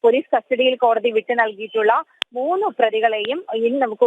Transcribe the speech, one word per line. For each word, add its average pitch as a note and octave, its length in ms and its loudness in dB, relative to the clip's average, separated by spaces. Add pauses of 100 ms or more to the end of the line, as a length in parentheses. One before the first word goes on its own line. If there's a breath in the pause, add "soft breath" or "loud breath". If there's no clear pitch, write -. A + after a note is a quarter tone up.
പോലീസ് A#3+ 320 2
കസ്റ്റഡിയിൽ B3+ 400 0
കോടതി A3+ 340 2
വിട്ടു A3 240 -2
നൽകിയിട്ടുള്ള A3 680 0 (300 loud breath)
മൂന്ന് E4+ 340 -2
പ്രതികളെയും A3 800 -2 (100)
ഇന്ന് A#3 260 0
നമുക്ക് A3+ 260 0